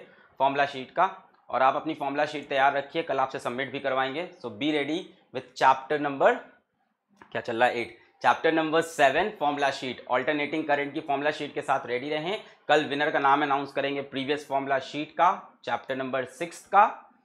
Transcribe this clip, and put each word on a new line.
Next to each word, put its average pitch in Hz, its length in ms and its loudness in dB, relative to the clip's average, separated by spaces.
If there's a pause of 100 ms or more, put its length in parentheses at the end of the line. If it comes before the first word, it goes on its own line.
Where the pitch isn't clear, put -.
(380)
फॉर्मूला 139 280 2
शीट 131 240 -10
का, - 340 0 (260)
और 120 120 2
आप 139 140 6
अपनी 151 180 -4
फॉर्मूला 143 320 -2
शीट 147 220 -8
तैयार 139 260 2
रखिए, 143 280 -4
कल 139 180 -2
आपसे 135 180 -2
सबमिट 127 340 -6
भी 135 80 -6
करवाएंगे। 135 500 -2 (140)
So 113 80 -8
be 139 200 -2
ready 151 260 -2 (360)
with - 280 -6
chapter 143 440 2
number, 156 300 4 (960)
क्या 117 80 -4
चल 117 200 -2
रहा 123 80 6
है, 120 100 -2
एट, 113 200 -8 (240)
चैप्टर 131 300 2
नंबर 160 280 2
सेवन, 156 600 2
फॉर्मूला 143 300 0
शीट, 127 400 -8
अल्टरनेटिंग 147 540 0
करंट 143 300 0
की 156 60 -6
फॉर्मूला 143 300 -2
शीट 147 240 -6
के 143 80 -6
साथ 135 240 -2
रेडी 123 240 -4
रहें। 160 320 -4 (260)
कल 151 160 6
विनर 143 260 -2
का 151 80 0
नाम 139 240 4
अनाउंस 139 300 0
करेंगे 139 300 -2
प्रीवियस 135 460 -4
फॉर्मूला 139 300 0
शीट 147 340 -8
का, 185 520 0
चैप्टर 123 320 -6
नंबर 131 280 -4
सिक्स - 420 -12
का, - 460 2 (120)